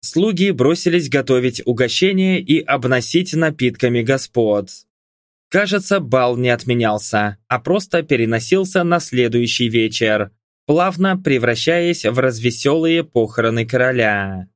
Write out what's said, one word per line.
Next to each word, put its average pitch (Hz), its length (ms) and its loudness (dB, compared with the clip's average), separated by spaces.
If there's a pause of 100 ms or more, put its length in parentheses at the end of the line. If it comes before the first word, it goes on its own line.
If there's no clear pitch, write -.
Слуги 190 500 0
бросились 165 580 0
готовить 127 560 0
угощение 185 760 0
и 151 200 2
обносить 131 760 -2
напитками 127 680 0
господ. 113 680 0 (800)
Кажется, 196 500 0
бал 123 380 2
не 123 120 0
отменялся, 107 880 0 (100)
а 123 120 -2
просто 175 440 -2
переносился 147 800 0
на 170 160 0
следующий 120 720 0
вечер, 110 600 0 (340)
плавно 180 520 0
превращаясь 160 880 0
в 117 140 0
развеселые 139 840 0
похороны 113 600 0
короля. 107 920 0